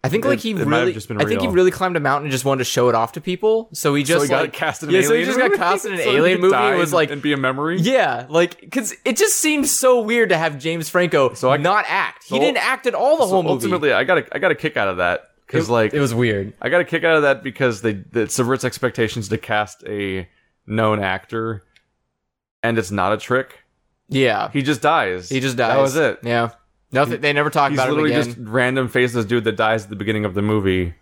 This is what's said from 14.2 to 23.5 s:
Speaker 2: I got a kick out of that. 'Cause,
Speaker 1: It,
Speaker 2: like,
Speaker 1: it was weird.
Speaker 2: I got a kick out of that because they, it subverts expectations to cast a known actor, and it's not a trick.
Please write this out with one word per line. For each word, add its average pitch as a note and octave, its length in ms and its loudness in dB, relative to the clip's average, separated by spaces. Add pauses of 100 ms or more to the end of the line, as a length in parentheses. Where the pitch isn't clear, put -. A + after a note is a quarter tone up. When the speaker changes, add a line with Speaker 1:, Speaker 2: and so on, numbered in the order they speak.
Speaker 2:
I C#3+ 60 -6
got F3+ 100 2
a D3 60 0
kick - 200 -4
out G#2 120 0
of F#2 80 -4
that. F2 260 0 (240)
'Cause, A2 220 -4
Speaker 1:
It, A#2 40 0
Speaker 2:
like, A2 220 2
Speaker 1:
it D3 60 0
was B2+ 120 0
weird. G#2+ 480 0
Speaker 2:
I - 80 -4
got F3 120 2
a E3+ 40 0
kick E3 200 -4
out E3 100 4
of D3+ 80 4
that C3+ 220 2
because A#2+ 380 -2
they, G#2 200 -2 (100)
it A2+ 200 0
subverts B2+ 320 0
expectations A2+ 640 -4
to G#2+ 100 -2
cast - 480 -4
a G2 400 -6 (400)
known G#2+ 340 0
actor, G#2 640 -6 (1000)
and A#2 120 0
it's G2 140 -2
not G2+ 220 0
a G#2+ 60 0
trick. - 420 -4 (480)